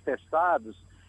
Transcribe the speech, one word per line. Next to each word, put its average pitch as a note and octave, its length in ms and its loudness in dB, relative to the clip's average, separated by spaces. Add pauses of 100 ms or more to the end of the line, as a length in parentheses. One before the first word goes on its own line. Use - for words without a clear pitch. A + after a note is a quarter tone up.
testados D3 720 0 (340)